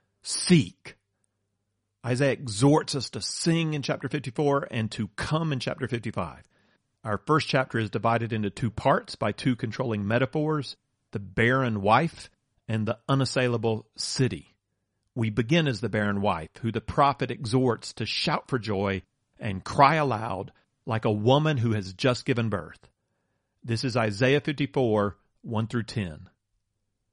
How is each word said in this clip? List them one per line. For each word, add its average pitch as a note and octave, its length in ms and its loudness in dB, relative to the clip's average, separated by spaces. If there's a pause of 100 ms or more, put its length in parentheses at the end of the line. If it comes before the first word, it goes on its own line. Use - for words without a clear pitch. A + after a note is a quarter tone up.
(220)
seek. - 760 2 (1080)
Isaiah B2 280 2
exhorts C#3 600 2
us C3 160 -6
to A2 100 -10
sing E3 540 -2
in C#3+ 80 -4
chapter C#3+ 260 -4
fifty-four C#3 640 0
and A2 220 -2
to G#2+ 240 -4
come D#3+ 360 -2
in B2+ 80 -2
chapter - 260 -4
fifty-five. G#2 560 -6 (640)
Our G#2 220 -2
first D3+ 220 2
chapter B2+ 300 0
is G#2+ 100 0
divided A2+ 440 0
into G#2+ 180 -2
two A2+ 200 -4
parts - 440 0
by G#2+ 180 -2
two - 220 -2
controlling A2+ 520 -4
metaphors, C#3 720 -2 (360)
the G#2+ 60 -8
barren A2+ 600 0
wife A2+ 480 2 (400)
and A2 180 0
the A#2 120 -2 (100)
unassailable A#2+ 800 0 (100)
city. - 580 -2 (600)
We A2+ 160 0
begin C3+ 360 2
as A2 140 -2
the A#2 80 -4
barren G2+ 320 0
wife, F2 300 -2 (100)
who A2+ 100 -4
the G#2+ 100 -4
prophet C#3 500 0
exhorts B2 640 0
to A2 120 -4
shout - 420 -2
for C3+ 100 -2
joy G2 440 -2 (360)
and F#2+ 260 -6
cry C#3+ 320 6
aloud A2+ 560 -4 (340)
like A2 180 -2
a A#2 60 4
woman C3+ 460 4
who A2+ 160 2
has G2 220 -2
just B2 300 0
given A#2 240 0
birth. E2+ 300 -6 (840)
This A#2 220 -2
is A#2+ 120 -2
Isaiah A#2+ 440 2
fifty-four, B2 760 0 (260)
one A2+ 240 -2
through A#2 160 -2
ten. F#2 480 -8 (840)